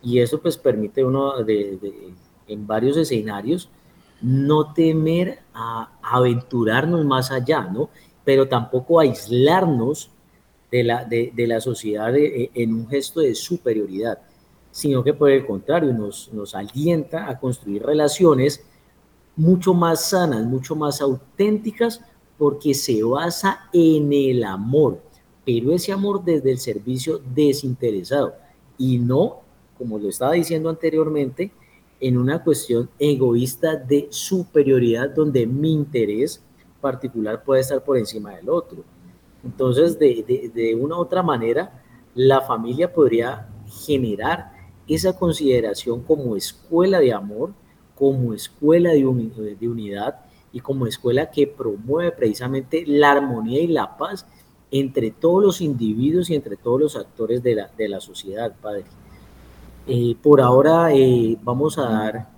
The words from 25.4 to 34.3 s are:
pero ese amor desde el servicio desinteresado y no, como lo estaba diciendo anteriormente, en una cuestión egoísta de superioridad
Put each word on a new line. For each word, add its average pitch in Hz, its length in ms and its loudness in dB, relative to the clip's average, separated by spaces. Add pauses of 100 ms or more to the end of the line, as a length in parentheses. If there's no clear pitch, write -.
pero 123 260 0
ese 180 200 -2
amor 196 320 -2
desde 147 280 0
el 127 80 -2
servicio 127 600 -6 (140)
desinteresado 131 1000 -2 (420)
y 127 220 0
no, 131 420 0 (360)
como 113 200 -8
lo 101 120 -4
estaba 131 240 -2
diciendo 165 360 -2
anteriormente, 156 840 -2 (480)
en 127 180 2
una 135 260 0
cuestión 123 540 0
egoísta 131 800 0
de 143 340 0
superioridad 135 1000 2